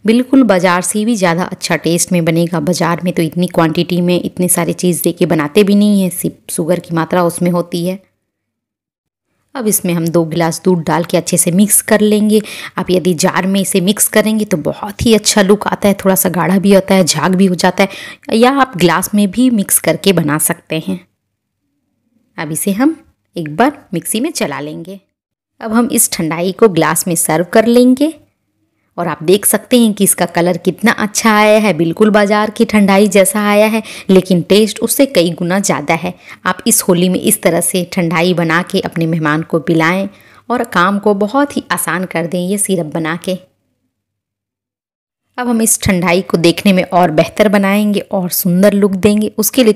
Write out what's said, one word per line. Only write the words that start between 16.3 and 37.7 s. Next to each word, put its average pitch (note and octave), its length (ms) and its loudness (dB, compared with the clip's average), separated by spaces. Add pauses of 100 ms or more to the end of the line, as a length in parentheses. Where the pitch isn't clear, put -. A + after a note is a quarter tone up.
गाढ़ा E3+ 280 0
भी G3 160 2
होता F#3+ 200 2
है, F#3 100 4
झाग E3 300 0
भी F#3+ 120 4
हो F3+ 100 2
जाता F#3 260 0
है, F#3+ 60 2 (460)
या A#3+ 180 4
आप C4+ 240 0
ग्लास E3+ 380 2
में G#3 160 2
भी A#3+ 220 2
मिक्स - 280 -2
करके E3+ 320 0
बना D#3 280 0
सकते D#3+ 460 -4
हैं। F#3 120 -6 (1400)
अब D#3+ 140 -6
इसे F#3+ 200 -4
हम C#4+ 240 0 (400)
एक D3+ 200 -8
बार C#4+ 380 0
मिक्सी G#3+ 260 -4
में D#4+ 120 -2
चला C#3+ 280 -6
लेंगे। E3 400 -14 (600)
अब A3+ 120 -8
हम A#3 180 2
इस - 220 -2
ठंडाई E3+ 400 -4
को A3 180 4
ग्लास D#3+ 380 0
में E3+ 80 -2
सर्व D#3+ 360 -2
कर A3 140 4
लेंगे B3+ 460 4 (840)
और E3+ 100 -4
आप D3+ 140 -8
देख F#3+ 240 2
सकते A3+ 320 0
हैं A3+ 140 4
कि G3+ 120 0
इसका - 240 0
कलर E3+ 300 0
कितना F#3+ 340 -2
अच्छा G#3+ 400 -2
आया G#3+ 260 4
है, G#3+ 160 2
बिल्कुल E3 360 2
बाजार G#3 400 2
की A3+ 140 0
ठंडाई G3+ 440 4
जैसा G3 340 2
आया G#3 240 2
है, A3 160 -2 (280)
लेकिन F#3 320 4
टेस्ट G#3 380 2
उससे A3 280 2
कई F3 240 0
गुना F3 280 -4
ज़्यादा D3+ 340 -2
है। F3+ 180 -6 (340)
आप F#3 200 -4
इस - 160 0
होली F3+ 260 2
में F3+ 120 0
इस - 220 -2
तरह E3+ 180 0
से F3 320 -4